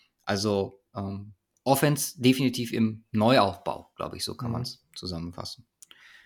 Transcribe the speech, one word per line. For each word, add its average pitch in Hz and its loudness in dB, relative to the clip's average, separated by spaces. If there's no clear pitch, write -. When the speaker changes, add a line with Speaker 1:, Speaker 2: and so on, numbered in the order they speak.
Speaker 1:
Also, 101 -2
ähm, 98 -10
Offense 143 2
definitiv 123 2
im 110 0
Neuaufbau, 107 2
glaub 82 -8
ich, 90 -10
so 98 -8
kann 120 -8
Speaker 2:
Mhm. - -4
Speaker 1:
man's - -10
zusammenfassen. - -12